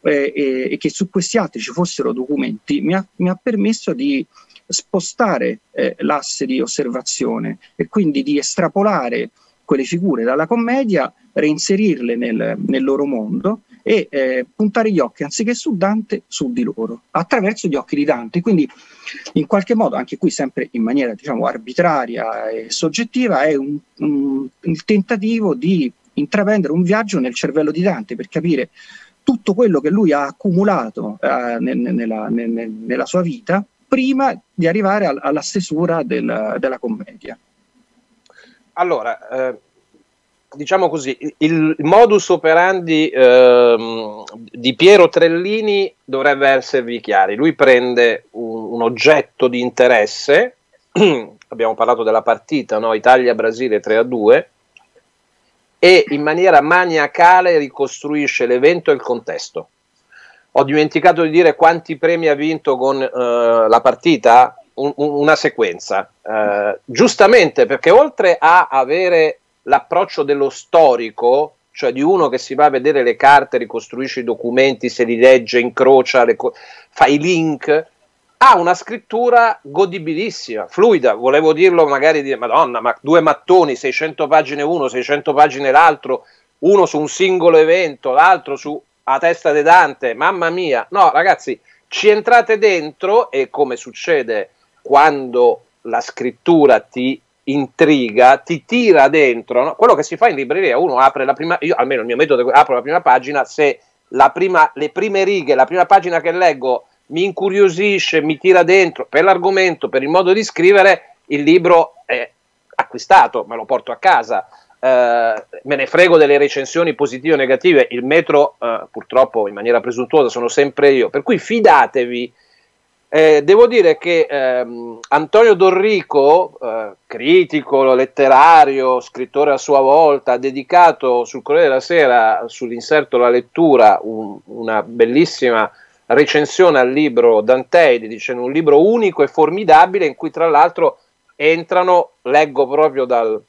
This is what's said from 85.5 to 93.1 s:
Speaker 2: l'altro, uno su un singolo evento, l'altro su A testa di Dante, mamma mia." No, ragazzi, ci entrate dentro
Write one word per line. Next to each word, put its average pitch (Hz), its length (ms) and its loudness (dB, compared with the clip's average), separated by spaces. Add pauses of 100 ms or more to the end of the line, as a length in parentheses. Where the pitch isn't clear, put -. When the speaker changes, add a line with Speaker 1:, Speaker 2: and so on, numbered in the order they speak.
Speaker 2:
l'altro, 143 560 0 (340)
uno 185 240 4
su 151 160 -4
un 151 80 -4
singolo 175 480 2
evento, 156 560 0
l'altro 151 440 0
su 147 240 -12 (240)
A 135 140 -2
testa 165 340 -2
di 147 100 0
Dante, 147 500 2
mamma 170 380 -2
mia." 170 400 -4
No, 180 220 4
ragazzi, 160 460 0 (300)
ci - 200 0
entrate 220 500 2
dentro 190 720 -2